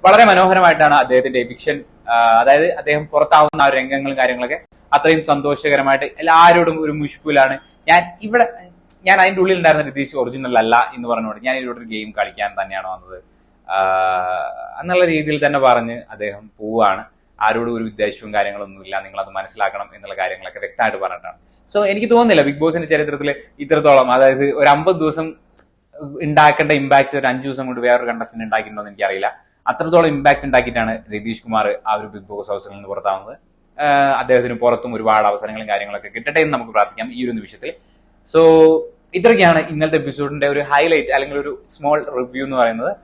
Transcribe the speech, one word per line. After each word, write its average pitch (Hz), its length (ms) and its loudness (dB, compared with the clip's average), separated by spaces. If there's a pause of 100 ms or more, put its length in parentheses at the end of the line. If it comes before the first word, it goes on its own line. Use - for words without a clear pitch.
വളരെ 208 200 8
മനോഹരമായിട്ടാണ് 185 680 4
അദ്ദേഹത്തിന്റെ 127 460 2
എവിക്ഷൻ, 139 440 -6 (260)
ആ, 117 40 2 (260)
അതായത് 147 340 4
അദ്ദേഹം 147 320 -4
പുറത്താവുന്ന 151 560 2
ആ 139 40 6
ഒരു 135 100 2
രംഗങ്ങളും 135 400 -4
കാര്യങ്ങളൊക്കെ 127 440 -4 (320)
അത്രയും 160 340 2
സന്തോഷകരമായിട്ട് 143 800 0
എല്ലാവരോടും 165 800 4
ഒരു 151 80 -4
മുഷിപ്പിലാണ്. 143 680 0 (300)
ഞാൻ 175 340 2
ഇവിടെ 220 260 2 (560)
ഞാൻ 190 160 4
അതിന്റെ 190 220 2
ഉള്ളിൽ 190 160 2
ഉണ്ടായിരുന്ന 151 320 2
രതീഷ് 139 260 -8
ഒറിജിനൽ 123 420 -2
അല്ല 117 380 2
എന്ന് 120 120 -12
പറഞ്ഞുകൊണ്ട് 113 380 -6
ഞാൻ 131 100 -2
ഇതിലൂടെ 123 220 -10
ഒരു 117 160 -18
ഗെയിം 107 160 -10
കളിക്കാൻ 101 400 -6 (120)
തന്നെയാണ് 95 320 -10
വന്നത്, 92 240 -20 (500)
ആഹ്, 92 800 -2 (320)
എന്നുള്ള 180 240 0
രീതിയിൽ 151 420 -2
തന്നെ 143 120 0
പറഞ്ഞ് 120 520 2
അദ്ദേഹം 104 480 -12
പോവാണ്. 107 460 -2 (340)
ആരോടും 113 380 -2
ഒരു 113 80 -6
വിദ്വേഷവും 107 500 -8
കാര്യങ്ങളൊന്നും 101 500 -6
ഇല്ല, 98 200 -8
നിങ്ങൾ 98 160 -12
അത് 98 180 -10
മനസ്സിലാക്കണം 101 560 -6
എന്നുള്ള 98 200 -18
കാര്യങ്ങളൊക്കെ 92 500 -10
വ്യക്തമായിട്ട് 104 340 -4
പറഞ്ഞിട്ടാണ്. 90 400 -10 (320)
So 208 80 -2 (140)
എനിക്ക് 208 180 -4
തോന്നുന്നില്ല 233 320 4
ബിഗ് 143 160 -2
ബോസിന്റെ 160 300 -2
ചരിത്രത്തിൽ 147 460 -2 (240)
ഇത്രത്തോളം, 143 540 4
അതായത് 135 320 4 (160)
ഒരു 139 80 4
അമ്പത് 160 320 2
ദിവസം 160 260 -4 (1000)
ഉണ്ടാക്കേണ്ട 151 460 4
ഇമ്പാക്ട് 139 440 2
ഒരു 135 100 -2
അഞ്ച് 131 200 -2
ദിവസം 131 200 -8
കൊണ്ട് 123 140 -8
വേറൊരു 123 300 2
കണ്ടസ്റ്റന്റ് 113 340 -10
ഉണ്ടാക്കിയിട്ടുണ്ടോ 107 380 -6
എന്ന് 101 100 -16
എനിക്കറിയില്ല. 98 360 -4 (380)
അത്രത്തോളം 160 420 0
ഇമ്പാക്ട് 143 380 0
ഉണ്ടാക്കിയിട്ടാണ് 120 460 -2 (220)
രതീഷ് 113 300 -10
കുമാർ 110 220 -2 (220)
ആ 110 60 -2
ഒരു 107 120 -8
ബിഗ് 98 240 -20
ബോസ് 101 200 -14
ഹൗസിൽ 101 200 -10
നിന്ന് 101 180 -20
പുറത്താവുന്നത്. 98 480 -8 (420)
ആഹ്, 139 420 0
അദ്ദേഹത്തിന് 123 340 0
പുറത്തും 120 400 -2
ഒരുപാട് 107 320 2
അവസരങ്ങളും 107 420 -4
കാര്യങ്ങളൊക്കെ 101 400 -6
കിട്ടട്ടെ 147 320 -4
എന്ന് 151 120 0
നമുക്ക് 117 180 -8
പ്രാർത്ഥിക്കാം 110 420 -4
ഈ 123 120 -12
ഒരു 120 80 -6
നിമിഷത്തിൽ. 110 380 -12 (580)
So 160 120 2 (720)
ഇത്രയൊക്കെയാണ് 180 460 4 (120)
ഇന്നലത്തെ 156 240 -2
എപ്പിസോഡിന്റെ 143 520 -4
ഒരു 143 120 -2
ഹൈലൈറ്റ് 143 540 0
അല്ലെങ്കിൽ 139 240 -4
ഒരു 143 300 -10
സ്മോൾ 151 300 -2 (200)
റിവ്യൂ 123 260 -8
എന്ന് 135 120 -6
പറയുന്നത്. 120 360 -2 (120)